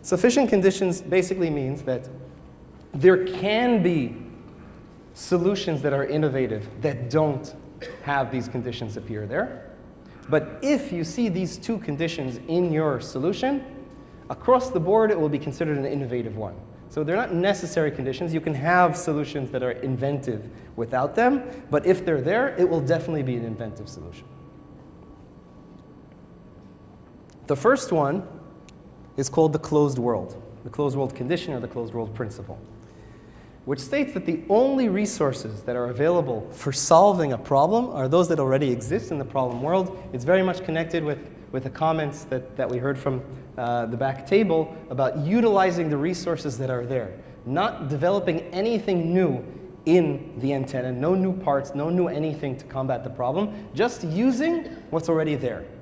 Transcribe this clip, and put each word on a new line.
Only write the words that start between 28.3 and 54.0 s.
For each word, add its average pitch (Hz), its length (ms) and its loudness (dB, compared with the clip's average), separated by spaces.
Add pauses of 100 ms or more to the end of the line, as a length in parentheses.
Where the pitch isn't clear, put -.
is 131 120 -2
called 160 240 4
the 151 60 -2
closed 147 380 2
world, 117 440 -2 (220)
the - 60 -10
closed 139 260 -2
world 131 200 -2
condition 165 380 -4
or 123 60 -4
the 101 80 -8
closed 113 260 -8
world 110 220 -6
principle, 104 440 -8 (1080)
which 135 140 -4
states - 340 -2
that - 120 -4
the 160 240 -2
only 254 400 4
resources 139 760 -2
that 120 120 -4
are 123 140 -2
available 135 640 2
for - 200 -6
solving 170 640 6
a 113 40 -2
problem 165 540 4
are 135 160 -2
those 170 220 6
that 160 100 2
already 135 320 4
exist 120 400 -2
in 151 80 -2
the 135 60 -4
problem 127 360 -2
world. 185 400 0 (100)
It's 123 120 -6
very 180 180 6
much 180 220 0
connected 160 400 -2
with, 147 160 -2 (320)
with 131 120 -4
the 131 60 -6
comments 160 560 0
that, 131 300 -6
that - 140 -2
we 123 80 -2
heard 135 200 -2
from, 131 240 -2 (360)
uh, 120 300 -2
the 117 100 -4
back 131 280 -2
table 165 480 4 (160)
about 127 280 0
utilizing 190 720 4
the 147 80 0
resources 156 640 -2
that 131 100 -2
are 123 160 -2
there, 113 340 -4 (260)
not 165 440 -2
developing 175 500 2 (140)
anything 190 600 0
new 165 300 2 (420)
in 156 520 4
the 135 160 -2
antenna, 131 380 -4
no 147 240 2
new 185 180 2
parts, 143 420 -2
no 147 140 -2
new 175 180 2
anything 147 480 -4
to - 100 -16
combat 131 380 -4
the 127 60 -8
problem, 160 640 -2
just 214 300 -2